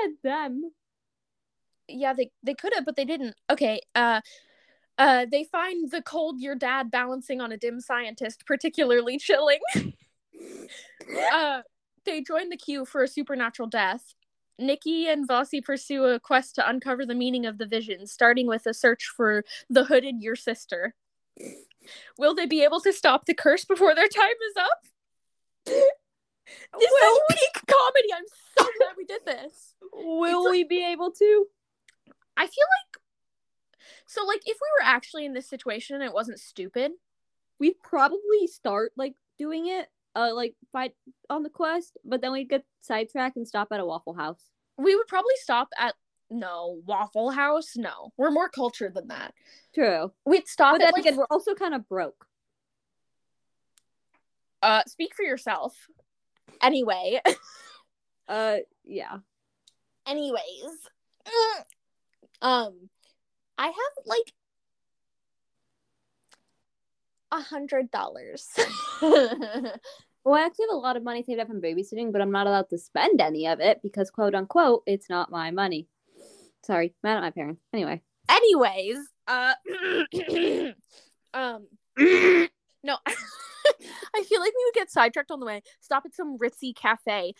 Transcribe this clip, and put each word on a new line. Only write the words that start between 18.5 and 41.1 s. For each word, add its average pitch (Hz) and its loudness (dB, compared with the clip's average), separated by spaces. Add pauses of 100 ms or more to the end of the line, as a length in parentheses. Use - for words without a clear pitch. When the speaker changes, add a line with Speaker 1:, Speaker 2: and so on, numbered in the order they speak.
Speaker 2:
a 226 -2
search 240 2 (100)
for 214 0 (260)
the 254 6
hooded 262 2
your 220 -6
sister. 208 -8 (1200)
Will 302 4
they 339 0
be 294 4
able 311 4
to 392 4
stop 269 4
the 339 0
curse 320 4
before 349 6
their 349 4
time 415 4 (140)
is 403 -8
up? 392 0 (800)
This 554 2 (880)
Speaker 1:
Will 453 8
Speaker 2:
is 554 6 (100)
peak - 0
comedy. 523 6
I'm 349 -10 (340)
so 523 6 (100)
glad 440 2
we 370 -12
did 427 -12
this. 285 -10 (200)
Speaker 1:
Will 339 0
Speaker 2:
It's 359 0
like 370 4
Speaker 1:
we 359 2
be 349 -2
able 349 -4
to? 415 6 (880)
Speaker 2:
I 320 2
feel 571 2 (180)
like, - -20 (1040)
so, - -8
like, 415 -2
if 440 -4
we 571 -4 (120)
were 226 2
actually 247 0
in 277 -10
this 262 -10
situation 240 -8
and 277 -6
it 226 -8
wasn't 214 -6
stupid, 247 -6 (680)
Speaker 1:
we'd 320 0
probably 392 2
start, 214 -4
like, 269 -6 (240)
doing 320 -6
it, 370 -6 (280)
uh, 233 0
like, 233 -6 (160)
fight 254 -8 (360)